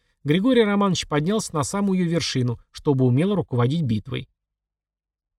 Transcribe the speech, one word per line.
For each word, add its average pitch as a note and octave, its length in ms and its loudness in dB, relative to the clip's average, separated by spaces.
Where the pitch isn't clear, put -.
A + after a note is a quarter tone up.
Григорий G#3+ 400 2
Романович G3+ 460 0
поднялся E3+ 440 -2
на D3 120 -2
самую G3 340 -2
её F3 100 0
вершину, B2+ 520 -2
чтобы C3 340 0
умело D3 300 2
руководить C3+ 480 0
битвой. B2+ 460 -4